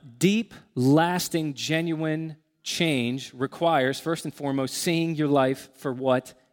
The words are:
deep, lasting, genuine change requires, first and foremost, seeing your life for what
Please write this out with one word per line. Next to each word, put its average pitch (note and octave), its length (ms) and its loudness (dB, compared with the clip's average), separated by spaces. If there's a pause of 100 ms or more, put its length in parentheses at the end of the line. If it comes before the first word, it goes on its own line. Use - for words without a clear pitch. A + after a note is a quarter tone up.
(180)
deep, G#3 360 2 (220)
lasting, D#3 800 2
genuine D#3+ 800 -4 (260)
change C3 720 -2
requires, C3+ 640 0
first D#3+ 280 -4
and C#3+ 60 -6
foremost, C3+ 420 -4
seeing E3 420 0
your D3+ 120 0
life C3+ 460 2
for C#3 180 -6
what C3 420 0 (180)